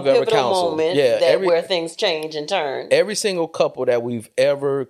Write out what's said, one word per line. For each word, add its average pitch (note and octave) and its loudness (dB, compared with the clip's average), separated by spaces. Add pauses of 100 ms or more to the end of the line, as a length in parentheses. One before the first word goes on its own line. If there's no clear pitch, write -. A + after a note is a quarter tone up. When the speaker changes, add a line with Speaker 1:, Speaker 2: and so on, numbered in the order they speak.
Speaker 1:
ever C3+ 6
Speaker 2:
pivotal - -2
Speaker 1:
counseled. E3 2
Speaker 2:
moment D#3+ -2
Speaker 1:
Yeah, A#2+ 4
Speaker 2:
that - -2
Speaker 1:
every, F#3 2
Speaker 2:
where E3+ 4
things E3+ -4
change D#3+ -4
and D3+ -8
turn. D3 -4
Speaker 1:
every F3 2
single F#3 -4
couple C#3+ -2
that A#2+ 0
we've A#2+ -8
ever C#3 0